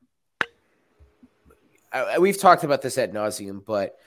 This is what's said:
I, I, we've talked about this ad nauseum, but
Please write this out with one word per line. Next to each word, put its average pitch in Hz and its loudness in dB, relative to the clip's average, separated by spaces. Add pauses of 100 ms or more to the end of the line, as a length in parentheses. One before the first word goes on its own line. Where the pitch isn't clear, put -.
(1900)
I, 131 -2
I, 117 -2
we've 190 2
talked 170 6
about 143 0
this 131 -6
ad 107 0
nauseum, 101 -8
but 101 -4 (100)